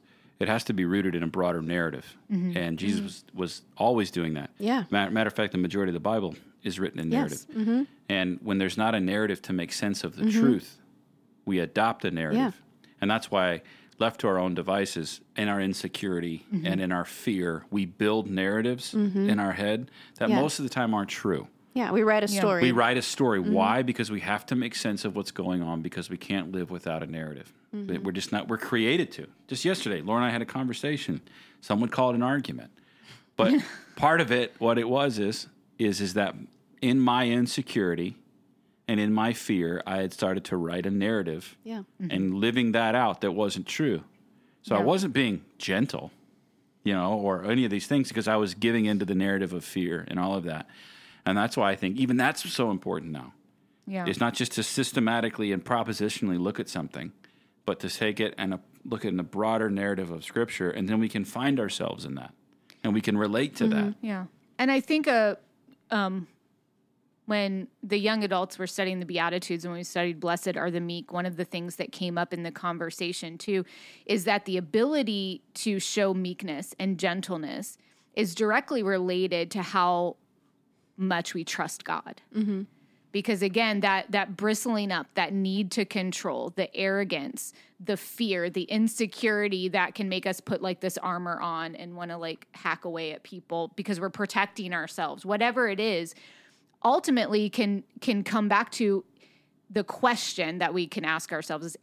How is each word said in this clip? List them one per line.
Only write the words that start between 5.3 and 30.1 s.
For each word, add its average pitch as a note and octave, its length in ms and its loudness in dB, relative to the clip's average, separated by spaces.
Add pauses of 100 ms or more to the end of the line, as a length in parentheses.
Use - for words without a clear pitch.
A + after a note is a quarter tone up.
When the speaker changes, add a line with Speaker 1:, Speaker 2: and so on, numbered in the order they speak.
Speaker 1:
fact, G#2+ 180 0
the F#2 60 -2
majority F#2 320 0
of E2+ 40 -2
the E2+ 60 -4
Bible G2+ 340 -2 (280)
is F#2 180 -6
written - 180 -4
in D#3+ 140 -4
Speaker 3:
Yes. A#3 60 2
Speaker 1:
narrative. - 360 -4
Speaker 3:
Mm-hmm. A3+ 280 2 (260)
Speaker 1:
And - 340 0
when G2+ 160 0
there's F#2+ 200 0
not A2+ 160 4
a G#2 60 2
narrative G2 420 0
to - 100 -6
make F2 200 -2
sense G2+ 300 -2
of - 140 -8
the - 80 -2
Speaker 3:
Mm-hmm. A3 160 4
Speaker 1:
truth, - 380 2 (640)
we F#2+ 140 0
adopt G#2 480 0
a F#2 40 0
narrative. E2 300 0
Speaker 3:
Yeah. - 500 -6 (100)
Speaker 1:
And G2+ 100 0
that's A2 200 0
why, F2+ 320 2 (360)
left A2+ 220 0
to A#2 80 2
our F#2+ 100 4
own F2+ 160 2
devices, F2+ 640 -2 (160)
in G#2 120 0
our G2+ 120 0
insecurity F2+ 920 -4
Speaker 2:
Mm-hmm. E3 140 -2
Speaker 1:
and F#2 140 0
in F#2 120 0
our F2 120 0
fear, F2 640 -2
we G2+ 160 0
build G#2+ 440 0
narratives G#2+ 640 0
Speaker 3:
Mm-hmm. G3+ 340 2
Speaker 1:
in G#2 120 4
our G2 120 0
head G#2+ 380 -2 (280)
that A2+ 100 2
Speaker 3:
Yeah. B2 120 4
Speaker 1:
most D3 180 0
of D3 60 -2
the B2+ 40 -2
time A#2 260 2
aren't G2+ 160 0
true. D#2 380 -2 (260)
Speaker 3:
Yeah, B3 160 0
we G#3+ 120 4
write G#3+ 260 6
a G#3 40 -2
Speaker 2:
Yeah. G3 80 0
Speaker 3:
story. F#3+ 220 4
Speaker 1:
We F3 100 6
write A#2+ 260 4
a A#2+ 40 0
story. A#2 380 2
Speaker 3:
Mm-hmm. F2+ 120 0
Speaker 1:
Why? G#2 300 4
Because A#2+ 280 -2
we G#2 100 -2
have G2+ 260 -2
to - 80 -2
make A#2+ 200 -2
sense G#2 300 -2
of G2+ 120 -4
what's G2+ 160 -4
going F2+ 300 -2
on, E2 200 -4
because F2 280 -8
we F#2 80 -6
can't F#2+ 340 -4
live F2+ 180 -4
without E2+ 320 -4
a D#2+ 40 -6
narrative. D#2 460 -10 (220)
Speaker 3:
Mm-hmm. F#2+ 300 -6
Speaker 1:
We're F#2+ 80 -2
just F#2+ 180 -4
not, G#2 180 -2
we're A2+ 100 -2
created B2+ 540 2
to. D2 140 -14 (220)
Just B2 160 -6
yesterday, D#3 380 0
Laura A2 180 2